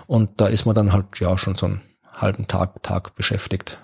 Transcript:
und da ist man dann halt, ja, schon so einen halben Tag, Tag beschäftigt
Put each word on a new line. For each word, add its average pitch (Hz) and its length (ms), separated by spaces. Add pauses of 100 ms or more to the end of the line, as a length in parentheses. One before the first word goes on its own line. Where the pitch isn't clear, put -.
und 113 340
da 107 60
ist 107 180
man 110 120
dann 101 160
halt, 98 260
ja, 92 180
schon 98 200
so - 100
einen 98 140 (320)
halben 98 340
Tag, - 380
Tag - 320
beschäftigt - 680